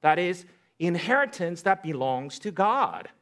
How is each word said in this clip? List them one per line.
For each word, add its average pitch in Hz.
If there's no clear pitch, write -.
That 156
is, 180
inheritance 175
that 190
belongs 135
to 208
God. 190